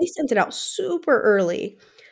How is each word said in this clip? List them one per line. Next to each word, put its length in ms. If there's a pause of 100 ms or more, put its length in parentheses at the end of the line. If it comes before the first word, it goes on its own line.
They 60
sent 260
it 60
out 160
super 680
early. 560 (340)